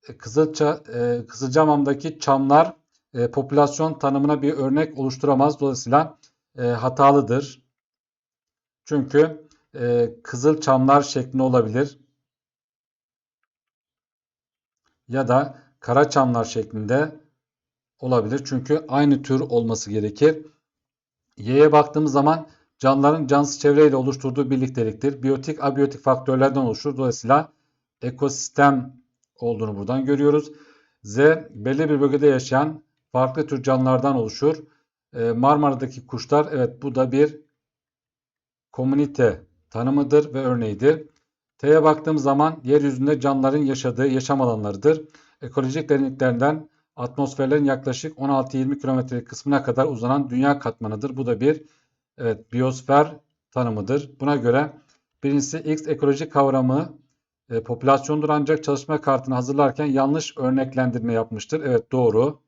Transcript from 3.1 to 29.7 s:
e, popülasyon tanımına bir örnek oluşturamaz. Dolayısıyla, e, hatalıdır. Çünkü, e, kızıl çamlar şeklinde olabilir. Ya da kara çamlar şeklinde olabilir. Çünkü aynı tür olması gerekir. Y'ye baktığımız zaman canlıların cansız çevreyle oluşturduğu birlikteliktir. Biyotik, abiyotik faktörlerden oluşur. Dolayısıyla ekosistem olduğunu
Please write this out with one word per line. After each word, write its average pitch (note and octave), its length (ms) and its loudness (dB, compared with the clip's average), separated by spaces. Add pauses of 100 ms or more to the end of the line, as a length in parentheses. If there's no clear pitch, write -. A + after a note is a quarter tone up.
e, A#2+ 160 -2
popülasyon C#3+ 680 0
tanımına C#3 440 0
bir C#3+ 100 0
örnek C#3 460 -2
oluşturamaz. C#3 600 0
Dolayısıyla, C#3 580 0 (400)
e, A#2+ 40 -6
hatalıdır. B2+ 1000 2 (1200)
Çünkü, D3+ 640 0 (260)
e, A#2+ 360 0 (120)
kızıl D3 380 0
çamlar C#3 420 4
şeklinde C3 400 -4
olabilir. B2+ 560 0 (3000)
Ya B2+ 200 -2
da B2+ 300 0 (220)
kara D3 300 2
çamlar B2 340 0
şeklinde A#2 760 -4 (800)
olabilir. B2+ 460 -2
Çünkü C#3+ 440 -2
aynı C#3 340 2
tür C3+ 180 -2
olması A2+ 500 -2
gerekir. A2 560 0 (880)
Y'ye C#3 360 4
baktığımız D3+ 400 2
zaman D3 340 0 (320)
canlıların C#3 480 2
cansız C#3+ 340 0
çevreyle C#3+ 360 6
oluşturduğu C3 540 -2
birlikteliktir. C3 720 -4
Biyotik, C3+ 420 -4
abiyotik C#3 360 -2
faktörlerden C3+ 600 2
oluşur. B2+ 360 -4
Dolayısıyla C3 560 0 (500)
ekosistem C3+ 960 0 (400)
olduğunu A2 400 -4